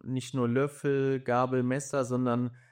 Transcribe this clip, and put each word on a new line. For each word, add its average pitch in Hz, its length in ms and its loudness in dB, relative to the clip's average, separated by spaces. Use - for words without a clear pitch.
nicht 127 300 -6
nur 123 160 2
Löffel, 135 720 0
Gabel, 127 420 2
Messer, 131 440 -2
sondern 123 500 0